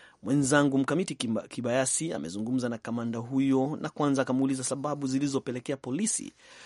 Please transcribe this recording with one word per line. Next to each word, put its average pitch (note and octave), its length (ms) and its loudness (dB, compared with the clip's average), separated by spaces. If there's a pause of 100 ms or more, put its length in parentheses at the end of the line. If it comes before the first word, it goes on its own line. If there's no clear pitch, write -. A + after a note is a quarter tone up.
(240)
Mwenzangu C#3 540 4
Mkamiti D3 380 0
Kimba-, A2+ 320 -2
Kibayasi C3 680 0
amezungumza A2 560 -2
na A#2 80 -6
kamanda A#2 420 -4
huyo C3+ 640 2
na D3+ 80 -4
kwanza C#3 320 2
akamuuliza C3 420 0
sababu C#3+ 440 -4
zilizopelekea C3+ 720 -2
polisi D3 560 -4 (320)